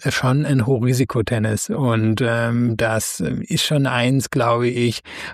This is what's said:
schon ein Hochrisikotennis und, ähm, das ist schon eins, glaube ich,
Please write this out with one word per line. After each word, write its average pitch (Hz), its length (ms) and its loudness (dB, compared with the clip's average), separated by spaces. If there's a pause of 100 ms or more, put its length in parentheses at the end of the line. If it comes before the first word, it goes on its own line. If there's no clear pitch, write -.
(140)
schon 135 320 0
ein 131 200 2
Hochrisikotennis 117 1040 0
und, 110 520 2
ähm, 117 560 0
das 110 420 -2
ist - 440 -2
schon 143 240 0
eins, 123 420 0
glaube 120 380 2
ich, 120 340 0 (320)